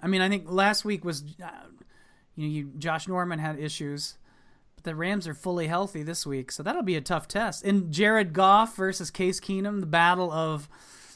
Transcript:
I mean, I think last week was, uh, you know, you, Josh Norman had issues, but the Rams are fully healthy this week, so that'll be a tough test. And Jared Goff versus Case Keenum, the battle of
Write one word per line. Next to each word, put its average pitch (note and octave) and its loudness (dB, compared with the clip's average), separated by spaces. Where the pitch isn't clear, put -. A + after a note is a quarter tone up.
I F3 -2
mean, F#3+ 2
I F#3 2
think F#3 -2
last G3 2
week G3 -4
was, D3+ -6
uh, E3+ -14
you D3+ -6
know, D3+ -4
you, C#3+ -6
Josh D#3+ -4
Norman F3+ -2
had D#3 -4
issues, D3 -8
but - -20
the E3 -6
Rams F3 -2
are D#3+ -6
fully F3 -2
healthy F3 -2
this E3 -6
week, C3+ -6
so - -10
that'll C4+ -2
be F#3 0
a D3+ 0
tough E3 -2
test. G3+ -4
And G3 2
Jared G3+ 4
Goff G3+ 6
versus F#3+ -2
Case F#3+ -2
Keenum, G3 -4
the F3+ -4
battle E3+ 4
of D#3 -2